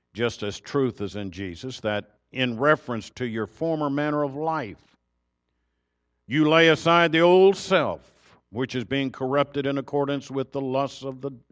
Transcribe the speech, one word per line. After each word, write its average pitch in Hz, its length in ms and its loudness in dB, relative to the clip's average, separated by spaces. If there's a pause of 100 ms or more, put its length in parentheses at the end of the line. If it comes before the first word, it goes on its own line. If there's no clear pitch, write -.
(140)
just 113 280 -4
as 104 180 -6
truth 131 420 -2
is 98 140 -8
in 101 160 -8
Jesus, 95 500 -12
that 104 340 -6 (160)
in 123 260 -4
reference 123 540 0
to - 140 -8
your 110 200 -4
former 156 440 -4
manner 147 340 -2
of 135 120 -6
life, 151 640 -8 (1300)
you 151 240 2
lay 165 200 8
aside 165 420 4
the 165 100 2
old 190 340 8
self, 160 560 -2 (380)
which 123 240 -6
is 127 100 -4
being 135 280 -4
corrupted 139 560 -2
in 139 100 -2
accordance 139 540 -4
with 135 200 -6
the 139 100 -6
lusts 131 420 -4
of 131 180 -12
the, 139 100 -8 (200)